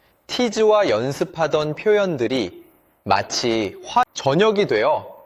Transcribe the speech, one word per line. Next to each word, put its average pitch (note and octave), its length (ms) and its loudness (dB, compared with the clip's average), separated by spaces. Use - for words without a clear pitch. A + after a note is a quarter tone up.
티즈와 G#3+ 640 2
연습하던 D3+ 840 -2
표현들이 C3 920 0
마치 G#2 800 0
화-, B3 200 0
저녁이 F#3+ 540 2
되어 A2+ 400 0